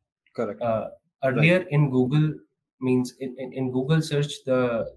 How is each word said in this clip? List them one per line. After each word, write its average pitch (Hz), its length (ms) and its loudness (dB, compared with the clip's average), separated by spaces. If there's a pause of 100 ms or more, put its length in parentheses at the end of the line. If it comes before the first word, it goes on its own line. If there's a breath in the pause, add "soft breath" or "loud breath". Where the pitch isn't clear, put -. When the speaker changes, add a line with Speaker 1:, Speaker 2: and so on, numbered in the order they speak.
(320)
Speaker 1:
Correct. 110 300 -6
Speaker 2:
Uh, 113 280 -2 (340)
Speaker 1:
Right. 131 80 2
Speaker 2:
Earlier 175 380 4
in 147 200 4
Google 147 440 2 (460)
means 127 400 0
in, 127 180 -8
in, 131 160 -12
in 127 180 -4
Google 143 300 2
search, 147 420 -2
the 123 520 -2